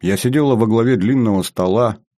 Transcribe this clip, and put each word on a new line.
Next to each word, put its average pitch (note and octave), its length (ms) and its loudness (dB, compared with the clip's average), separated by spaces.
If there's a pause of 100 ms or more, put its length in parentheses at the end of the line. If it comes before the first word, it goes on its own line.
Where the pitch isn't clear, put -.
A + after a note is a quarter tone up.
Я F#2+ 160 -2
сидела C3+ 360 0
во A2 120 2
главе A#2 300 2
длинного G#2 460 0
стола, G#2+ 540 -2 (240)